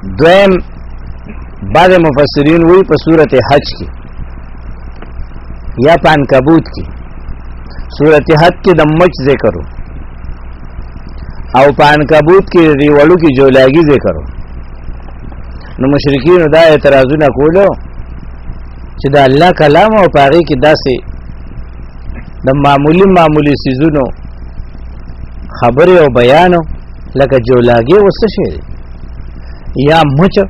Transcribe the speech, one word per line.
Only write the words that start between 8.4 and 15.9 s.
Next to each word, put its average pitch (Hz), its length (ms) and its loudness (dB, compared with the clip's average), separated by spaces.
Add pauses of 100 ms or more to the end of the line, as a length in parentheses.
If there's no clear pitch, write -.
کې 185 200 2
د 156 160 2
مچ 165 220 2 (100)
ذکر 123 320 0
و 80 80 -8 (1900)
او 139 180 4
په 147 120 2
عنکبوت 151 640 4
کې 180 140 2
د 156 120 4
دې 147 180 2
وړوکي 160 420 4
جولاګي 131 520 4
ذکر 110 320 2
و. 76 80 -10 (1500)
نو 131 140 -2
مشرکینو 143 600 2